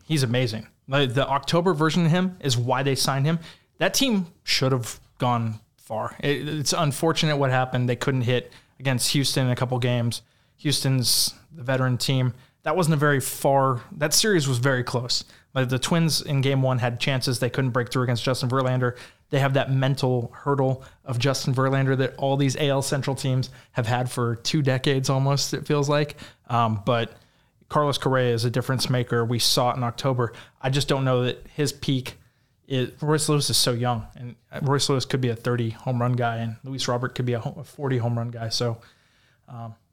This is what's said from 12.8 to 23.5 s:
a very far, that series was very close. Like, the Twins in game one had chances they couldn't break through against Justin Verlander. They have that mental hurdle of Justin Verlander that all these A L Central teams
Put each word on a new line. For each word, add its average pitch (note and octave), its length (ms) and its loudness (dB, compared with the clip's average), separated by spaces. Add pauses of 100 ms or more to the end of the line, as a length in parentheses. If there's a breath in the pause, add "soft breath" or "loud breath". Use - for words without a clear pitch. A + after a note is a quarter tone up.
a C#3 40 4
very C#3+ 220 4
far, C3+ 640 2 (160)
that D#3 160 -2
series F#3 340 2
was B2+ 120 0
very B2+ 240 2
close. - 420 -4 (280 loud breath)
Like, B2+ 160 0
the B2+ 100 0
Twins E3 420 2
in C#3 200 0
game C3+ 200 2
one B2+ 160 2
had A#2+ 220 -2
chances C3 400 0
they B2 100 0
couldn't C3+ 220 -2
break A#2+ 200 -2
through B2+ 120 0
against A#2+ 200 0
Justin C3 240 0
Verlander. B2+ 480 0 (360 loud breath)
They C#3+ 80 2
have C3+ 160 2
that C3 160 2
mental C3 600 0
hurdle C3+ 500 0 (200 loud breath)
of B2 140 -6
Justin C3+ 360 0
Verlander C3+ 440 2
that C3 200 0
all C3+ 200 0
these C#3 200 2
A D3 120 0
L C3+ 140 2
Central C3+ 320 -2
teams C3 340 -2 (220 loud breath)